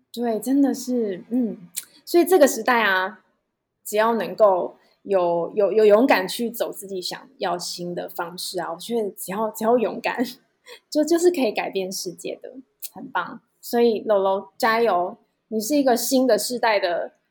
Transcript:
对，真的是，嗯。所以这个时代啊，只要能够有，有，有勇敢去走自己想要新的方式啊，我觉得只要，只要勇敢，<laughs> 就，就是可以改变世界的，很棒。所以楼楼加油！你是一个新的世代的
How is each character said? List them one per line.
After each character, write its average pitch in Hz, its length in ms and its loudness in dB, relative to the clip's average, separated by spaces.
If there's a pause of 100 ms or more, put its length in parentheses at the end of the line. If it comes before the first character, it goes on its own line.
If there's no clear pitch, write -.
(120)
对， 233 260 -4
真 269 220 0
的 269 140 4
是， 226 560 -4
嗯。 220 360 -2 (380)
所 349 160 2
以 330 60 4
这 349 120 6
个 285 80 6
时 226 160 0
代 233 200 2
啊， 190 380 0 (640)
只 - 140 -6
要 226 200 4
能 185 200 -4
够 190 400 4 (280)
有， 175 500 0
有， 196 180 2
有 214 140 6
勇 214 200 8
敢 190 220 2
去 233 220 -4
走 185 200 -4
自 - 160 -14
己 190 140 -10
想 175 260 -10 (120)
要 180 180 -4
新 175 380 -8
的 180 120 -8
方 175 300 -10
式 - 240 -8
啊， 160 120 -6
我 170 60 -12
觉 226 240 -6
得 202 100 -4
只 - 200 -12
要， 214 180 -4
只 214 140 -8
要 240 140 4
勇 180 200 -2
敢， 185 240 -4 (300)
<laughs> - 380 -20
就， 302 120 0
就 320 160 2
是 349 120 4
可 349 100 0
以 226 100 0
改 180 200 -4
变 190 200 -4
世 190 220 -10
界 - 300 -12
的， - 100 -16 (400)
很 - 160 -16
棒。 175 320 -8 (220)
所 240 180 -2
以 233 240 2
楼 214 140 2
楼 196 300 0 (100)
加 226 240 2
油！ 190 340 0 (320)
你 220 100 -6
是 220 180 0
一 285 60 4
个 247 140 4
新 262 300 2
的 226 120 4
世 240 200 -6
代 220 200 2
的 175 340 -4 (180)